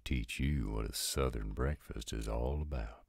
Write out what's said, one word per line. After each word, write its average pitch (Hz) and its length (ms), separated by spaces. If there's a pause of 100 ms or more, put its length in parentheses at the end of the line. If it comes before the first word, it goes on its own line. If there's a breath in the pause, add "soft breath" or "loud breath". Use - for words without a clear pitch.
teach - 360
you 65 300
what 55 160
a 52 80
Southern 60 560
breakfast 57 640
is 55 140
all 58 360
about. 71 460